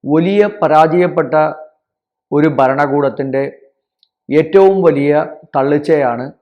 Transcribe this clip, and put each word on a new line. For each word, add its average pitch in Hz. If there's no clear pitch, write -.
വലിയ 196
പരാജയപ്പെട്ട 160
ഒരു 147
ഭരണകൂടത്തിൻ്റെ 135
ഏറ്റവും 190
വലിയ 143
തള്ളിച്ചയാണ് 143